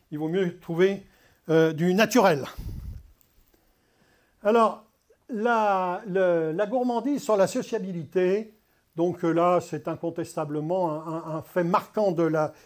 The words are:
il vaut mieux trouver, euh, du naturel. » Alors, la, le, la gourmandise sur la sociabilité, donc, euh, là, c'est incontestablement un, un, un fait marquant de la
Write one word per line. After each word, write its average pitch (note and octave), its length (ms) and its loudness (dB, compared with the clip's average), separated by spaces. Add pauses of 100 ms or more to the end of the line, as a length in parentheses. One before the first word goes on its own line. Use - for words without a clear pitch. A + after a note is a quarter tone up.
il D3 80 -8
vaut D#3 120 -4
mieux F3 300 -2
trouver, F#3+ 460 0 (440)
euh, D#3+ 220 6
du E3 220 0
naturel. » G3 540 4 (1900)
Alors, A3 420 2 (460)
la, G#3 800 0
le, F3 460 2
la G3 120 -2
gourmandise B3 560 -2
sur A3 160 0
la F#3+ 80 4
sociabilité, F#3+ 1080 -4 (400)
donc, F3 280 -2
euh, E3+ 80 2
là, F3 300 4
c'est D#3 260 -10
incontestablement E3 1040 -4
un, D#3+ 220 -8
un, D#3+ 220 -8
un D#3 80 -8
fait - 200 -4
marquant F#3+ 480 0
de E3+ 120 0
la D#3 280 0 (140)